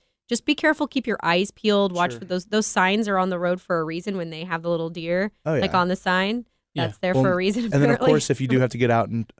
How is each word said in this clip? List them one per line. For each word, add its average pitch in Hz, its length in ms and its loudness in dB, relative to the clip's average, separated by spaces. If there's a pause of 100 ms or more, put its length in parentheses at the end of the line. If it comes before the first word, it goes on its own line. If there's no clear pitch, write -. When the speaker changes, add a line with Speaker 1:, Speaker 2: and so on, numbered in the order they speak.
(280)
Speaker 1:
just 233 180 -4
be 302 100 2
careful, 302 320 0
keep - 200 -4
your 214 160 -2
eyes 180 280 0
peeled, 202 420 0
watch 175 180 0
Speaker 2:
Sure. 120 80 -8
Speaker 1:
for 143 60 -14
those, 180 220 -4
those 214 200 0
signs 202 400 2
are 202 100 0
on 185 120 2
the 180 100 -4
road 180 220 0
for 175 180 -2
a 160 40 -2
reason 175 340 -6
when 170 120 -6
they 160 140 -10
have 170 180 -6
the 170 80 -4
little 165 200 -2
deer, 175 420 -2 (140)
Speaker 2:
Oh, 156 120 0
Speaker 1:
like, 190 140 0
Speaker 2:
yeah. 185 80 2
Speaker 1:
on 180 80 2
the 180 80 0
sign. 190 500 -2 (280)
Speaker 3:
Yeah. 131 140 -2
Speaker 1:
That's 104 120 -10
there 185 160 0
Speaker 2:
Well, 131 80 4
Speaker 1:
for 185 80 4
a 180 40 2
reason, 196 300 0
Speaker 2:
and 208 80 -4
then, 143 80 4
of 147 40 4
Speaker 1:
apparently. - 240 2
Speaker 2:
course, 151 200 2
if 135 100 0
you 131 80 -2
do 127 120 2
have 127 120 2
to 123 60 -8
get 120 140 2
out 117 180 2
and, 113 300 -6